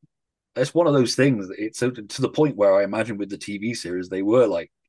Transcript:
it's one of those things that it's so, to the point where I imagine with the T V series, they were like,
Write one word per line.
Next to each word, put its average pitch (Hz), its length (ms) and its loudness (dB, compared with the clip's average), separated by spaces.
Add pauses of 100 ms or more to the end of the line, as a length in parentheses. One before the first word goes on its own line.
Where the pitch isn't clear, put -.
(560)
it's 131 180 -2
one 170 120 4
of 147 80 4
those 127 200 2
things 123 340 2
that 98 100 -12
it's 110 200 -8
so, 123 120 0
to 120 320 -10
the 123 60 0
point 139 280 0
where 101 180 4
I 101 100 4
imagine 107 340 -4
with 98 120 -6
the 98 80 -10
T 101 200 -10
V 113 160 -4
series, 90 340 -8
they 95 140 -4
were 113 240 4
like, 85 240 -4 (180)